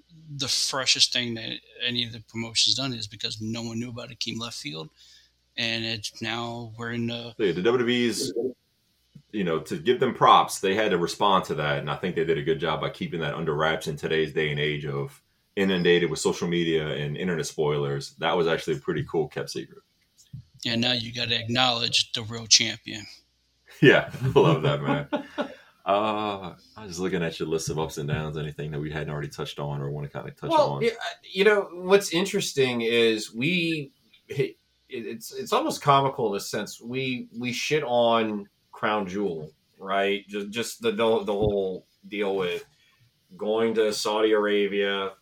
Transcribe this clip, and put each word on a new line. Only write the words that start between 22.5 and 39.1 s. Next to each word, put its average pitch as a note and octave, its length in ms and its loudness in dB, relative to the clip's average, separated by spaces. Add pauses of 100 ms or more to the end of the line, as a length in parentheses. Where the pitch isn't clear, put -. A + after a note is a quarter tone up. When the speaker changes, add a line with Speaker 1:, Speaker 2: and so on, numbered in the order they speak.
Speaker 2:
Yeah, G2 280 8 (140)
<laughs> C3 120 -2
I C3+ 40 10
love E2 240 6
that, C#2+ 180 0
man. C#2+ 300 -2
Speaker 3:
<laughs> - 400 -6 (340)
Speaker 2:
Uh, G2+ 680 0 (240)
I A2 40 -16
was G#2+ 80 -14
just E2+ 100 -8
looking F2+ 240 0
at D#2+ 160 -4
your E2 100 -4
list D#2+ 200 -2
of D2+ 100 -4
ups D#2 180 -4
and D2 100 -6
downs, D#2 300 -4
anything D2 320 -8
that D2 100 -6
we D2+ 120 -6
hadn't D2+ 200 -6
already D2 180 -6
touched - 280 -10
on D2 240 -6
or C#2 80 -6
wanna D2 180 -8
kinda - 240 -12
touch - 200 -8
Speaker 3:
Well, D4+ 220 4
Speaker 2:
on. C#3 100 -4
Speaker 3:
yeah, A#3 80 2 (320)
you F#3+ 200 -2
know, G#3 300 4
what's F#3 400 4
interesting C#3 680 0
is A2+ 520 4
we, D#3+ 580 0 (360)
it, - 300 -2 (300)
it's, A#2 460 -10
it's C3 180 -8
almost B3 300 0
comical C3+ 500 4
in G2 60 -2
a - 20 -4
sense. G2+ 400 -6
We, B2 560 -6
we B2 160 -4
shit D3 320 -2
on A2+ 640 2 (240)
Crown G#2+ 360 -2
Jewel, F2+ 440 -4 (280)